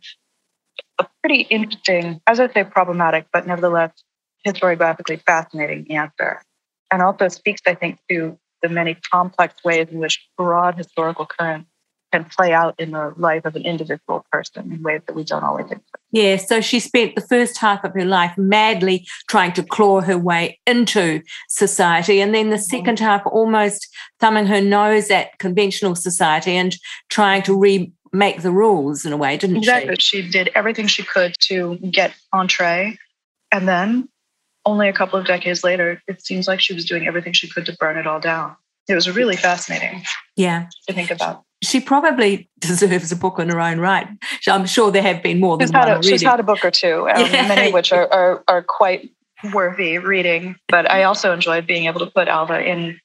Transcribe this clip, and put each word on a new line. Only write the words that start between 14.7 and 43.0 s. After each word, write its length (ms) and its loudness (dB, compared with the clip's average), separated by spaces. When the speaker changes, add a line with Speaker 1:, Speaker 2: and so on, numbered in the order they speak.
Speaker 1:
in 100 -12
ways 240 -4
that 100 -10
we 80 -8
don't 180 -6
always 220 -4
expect. 480 -16
Speaker 2:
Yeah, 240 2
so 240 0
she 180 0
spent 380 0
the 40 -4
first 380 0
half 240 0
of 120 -6
her 100 -2
life 340 0
madly 680 2
trying 260 2
to 80 -2
claw 400 4
her 140 0
way 500 -2
into 560 2
society, 720 2
and 140 2
then 160 2
the 80 0
second 400 -2
Speaker 1:
Mm-hmm. 60 0
Speaker 2:
half 220 2
almost 600 0
thumbing 260 4
her 140 2
nose 500 4
at 280 0
conventional 580 0
society 560 0
and 240 0
trying 320 2
to 160 2
remake 840 0
the 100 0
rules 520 2
in 80 -6
a 40 -4
way, 200 0
didn't 200 0
she? 20 0
Speaker 1:
Exactly. 400 0
She 320 0
did 240 0
everything 320 0
she 160 0
could 380 -2
to 380 -2
get 360 -2
entree, 640 -2
and 160 -2
then 420 0
only 240 2
a 40 0
couple 260 -2
of 80 -4
decades 380 -2
later, 420 0
it 180 -12
seems 220 -6
like 140 -2
she 120 0
was 120 -8
doing 240 -4
everything 240 -6
she 160 0
could 180 -8
to 120 -10
burn 200 -2
it 80 -6
all 140 -4
down. 360 -6
It 60 0
was 160 0
really 260 0
fascinating 680 -4
Speaker 2:
Yeah. 320 0
Speaker 1:
to 80 -8
think 160 -6
about. 320 -6
Speaker 2:
She 180 0
probably 800 2
deserves 520 0